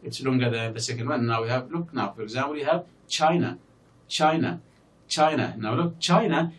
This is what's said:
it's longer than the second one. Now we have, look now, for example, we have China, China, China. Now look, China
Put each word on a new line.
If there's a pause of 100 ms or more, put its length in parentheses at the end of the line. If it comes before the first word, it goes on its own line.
it's
longer
than
the
second
one.
Now
we
have,
look
now,
for
example,
we
have (240)
China, (500)
China, (480)
China.
Now
look,
China